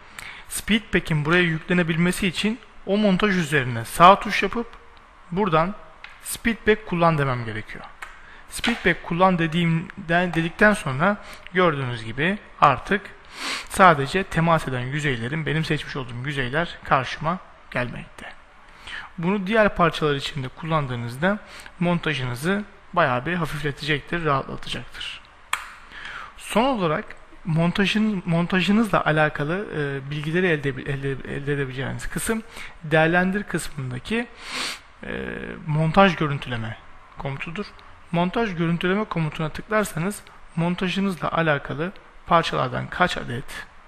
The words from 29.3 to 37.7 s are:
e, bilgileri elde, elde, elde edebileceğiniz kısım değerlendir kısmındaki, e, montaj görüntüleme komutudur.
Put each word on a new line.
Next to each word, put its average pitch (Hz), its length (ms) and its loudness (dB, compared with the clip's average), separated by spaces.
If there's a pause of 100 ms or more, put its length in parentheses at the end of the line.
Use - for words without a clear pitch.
e, 139 340 -4
bilgileri 156 360 0
elde, 147 220 0
elde, 135 440 -4
elde 139 400 -4
edebileceğiniz 131 560 -4
kısım 220 340 -4 (420)
değerlendir 170 580 2
kısmındaki, 147 840 -6 (800)
e, 60 200 -6 (400)
montaj 160 500 6
görüntüleme 123 600 -4 (420)
komutudur. 160 480 -6 (460)